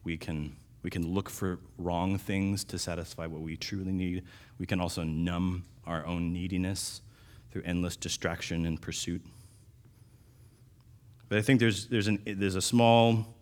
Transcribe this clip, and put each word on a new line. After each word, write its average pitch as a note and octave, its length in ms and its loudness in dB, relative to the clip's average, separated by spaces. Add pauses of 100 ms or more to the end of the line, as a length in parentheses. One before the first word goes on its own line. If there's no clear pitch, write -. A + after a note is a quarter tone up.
We E2 140 -4
can, D2+ 400 -6 (260)
we F2+ 80 -6
can E2+ 220 -2
look G2 160 -2
for F2+ 300 -4 (180)
wrong F2+ 420 0
things G2 460 0
to - 140 -8
satisfy E2 480 -6
what D#2+ 160 -8
we D#2+ 140 -6
truly F#2+ 360 -4
need. F2+ 320 0 (340)
We F2+ 80 -4
can F#2 140 0
also F2+ 220 -2
numb F2 640 0 (220)
our D#2+ 200 -4
own F2 260 -2
neediness F#2 720 -2 (480)
through F#2+ 140 -8
endless F2 320 0
distraction E2+ 680 -2
and D#2+ 160 -2
pursuit. E2+ 420 -6 (2000)
But G#2 100 2
I G#2 40 4
think B2+ 180 6
there's, G#2+ 280 4
there's G#2+ 180 2
an, G#2 180 2
there's G2 300 0
a F#2+ 80 0
small A#2 800 6